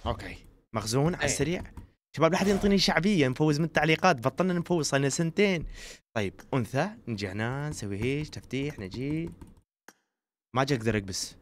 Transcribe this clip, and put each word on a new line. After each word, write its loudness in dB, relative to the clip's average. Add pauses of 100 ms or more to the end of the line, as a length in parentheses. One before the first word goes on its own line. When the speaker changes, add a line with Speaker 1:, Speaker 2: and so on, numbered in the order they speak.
Speaker 1:
أوكي. -6 (360)
مخزون 2
على -4
Speaker 2:
إيه. 2
Speaker 1:
السريع. -2 (520)
شباب، 6
لا 4
أحد 2
ينطيني 4
شعبية، 4
نفوز 2
من 0
التعليقات، 4
بطلنا 0
نفوز، 0
صار 2
لنا 2
سنتين. 0 (480)
طيب، -2 (200)
أنثى، 0 (180)
نجي -4
هنا، -4
نسوي -6
هيج، -2
تفتيح، -6
نجي. -6 (1300)
ما 2
جا 0
أقدر 0
أقبس، -8